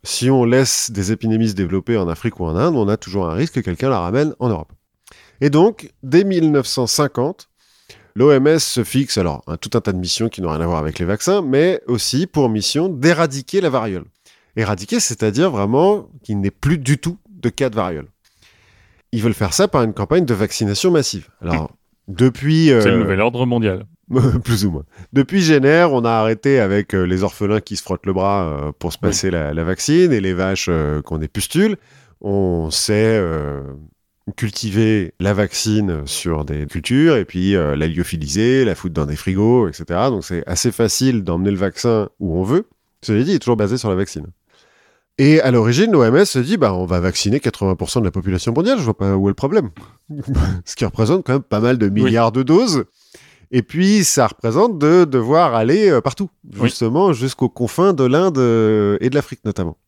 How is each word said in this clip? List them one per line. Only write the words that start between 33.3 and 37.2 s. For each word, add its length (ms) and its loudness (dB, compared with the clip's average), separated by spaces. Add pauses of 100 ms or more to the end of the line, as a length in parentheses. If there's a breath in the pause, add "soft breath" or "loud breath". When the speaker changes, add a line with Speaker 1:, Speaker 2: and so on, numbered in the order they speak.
Speaker 1:
cultiver 840 -2
la 140 0
vaccine 720 -2
sur 400 -4
des 220 -6
cultures 500 0
et 80 -2